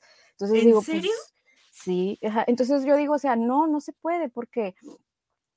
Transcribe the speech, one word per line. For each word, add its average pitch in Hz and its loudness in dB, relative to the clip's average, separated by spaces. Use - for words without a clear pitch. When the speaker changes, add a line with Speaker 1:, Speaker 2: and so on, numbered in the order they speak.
Speaker 1:
Entonces 214 0
Speaker 2:
¿En - -
Speaker 1:
digo, 220 8
Speaker 2:
serio? 339 -2
Speaker 1:
pues, - -10
sí, 185 -4
ajá. 214 -2
Entonces 254 0
yo 285 2
digo, 294 0
o 285 0
sea, 269 0
no, 247 0
no 294 -2
se 311 -12
puede, 330 -4
porque 233 -8